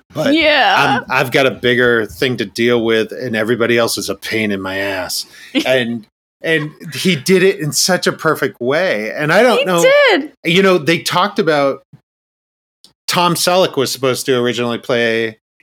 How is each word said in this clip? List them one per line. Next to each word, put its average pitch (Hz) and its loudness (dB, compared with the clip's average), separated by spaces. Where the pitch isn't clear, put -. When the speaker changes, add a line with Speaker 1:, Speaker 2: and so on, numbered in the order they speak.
Speaker 1:
but 277 0
Speaker 2:
Yeah. 294 2
Speaker 1:
I'm, - 0
I've 131 -2
got 139 2
a 120 0
bigger 120 2
thing 123 -4
to 110 -4
deal 117 0
with, 110 0
and 113 -6
everybody 113 0
else 117 0
is 95 -8
a 95 -6
pain 110 -4
in 95 -4
my 95 -8
ass." 95 -6
Speaker 2:
<laughs> - -2
Speaker 1:
And, 120 0
and 156 -2
he 180 0
did 185 2
it 196 2
in 147 -4
such 180 0
a 123 0
perfect 147 -4
way. 123 -2
And 151 -2
I 202 6
don't 247 4
Speaker 2:
He - -2
Speaker 1:
know, 175 2
Speaker 2:
did. 508 4
Speaker 1:
you 175 2
know, 185 6
they 160 0
talked 196 -2
about 147 0
Tom 175 2
Selleck 180 0
was 127 0
supposed 123 -4
to 131 2
originally 120 -2
play 113 -2